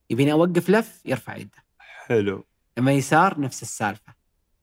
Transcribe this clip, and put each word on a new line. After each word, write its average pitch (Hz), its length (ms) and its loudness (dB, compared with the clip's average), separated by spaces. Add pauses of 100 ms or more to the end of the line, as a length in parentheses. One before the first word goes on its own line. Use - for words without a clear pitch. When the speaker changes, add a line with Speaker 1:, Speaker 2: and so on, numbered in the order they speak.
(100)
Speaker 1:
يبيني 139 220 2
أوقف 175 380 2
لف، 226 340 0
يرفع - 320 -8
يده. - 280 -20 (140)
Speaker 2:
حلو. - 680 -4 (320)
Speaker 1:
لما 135 140 2
يسار، 160 480 2
نفس 131 220 -8
السالفة. - 520 -10 (480)